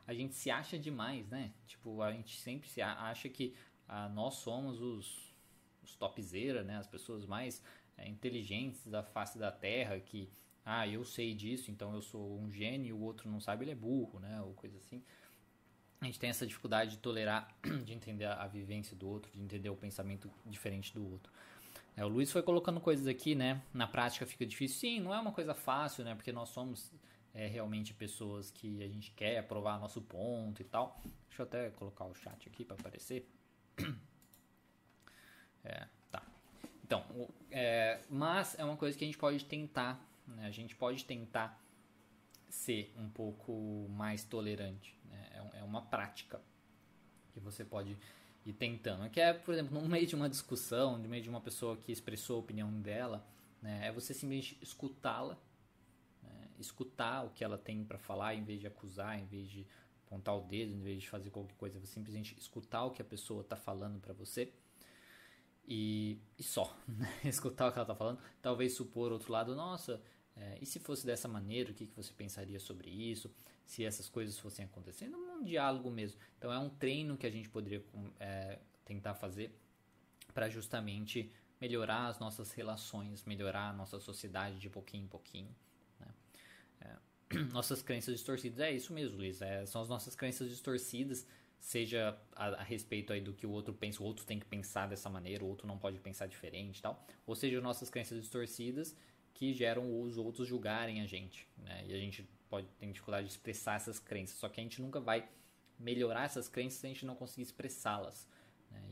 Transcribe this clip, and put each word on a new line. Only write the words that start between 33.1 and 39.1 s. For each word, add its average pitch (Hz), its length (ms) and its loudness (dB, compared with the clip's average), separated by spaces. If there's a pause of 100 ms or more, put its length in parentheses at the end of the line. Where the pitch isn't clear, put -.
<clears throat> 147 380 -2 (1500)
É, - 240 -6 (240)
tá. - 100 -4 (640)
Então, 98 200 4 (100)
o, 123 140 -4 (220)
é, 117 500 6 (100)
mas 165 480 4
é 151 60 0
uma 147 120 2
coisa 143 200 2
que 151 80 0
a - 20 4
gente 151 120 -2